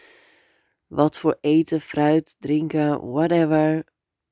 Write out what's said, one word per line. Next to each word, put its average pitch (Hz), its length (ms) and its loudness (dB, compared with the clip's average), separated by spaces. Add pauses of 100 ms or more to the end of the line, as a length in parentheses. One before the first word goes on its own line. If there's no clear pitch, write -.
(880)
wat 147 320 0
voor - 220 0
eten, 156 400 0
fruit, 151 580 0
drinken, 147 760 -4
whatever. 156 720 0 (480)